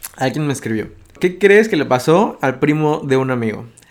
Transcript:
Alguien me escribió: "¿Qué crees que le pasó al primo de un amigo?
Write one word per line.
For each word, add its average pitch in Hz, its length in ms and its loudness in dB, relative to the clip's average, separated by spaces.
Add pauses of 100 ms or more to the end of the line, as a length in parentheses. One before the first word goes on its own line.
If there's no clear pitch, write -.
(180)
Alguien 139 300 -2
me 139 60 -2
escribió: 110 360 -6 (300)
"¿Qué 180 180 -2
crees 208 320 4
que 185 80 -2
le 135 80 0
pasó 156 560 2
al 131 180 -2
primo 151 460 0
de 131 120 2
un 131 140 0
amigo? 113 340 -6 (240)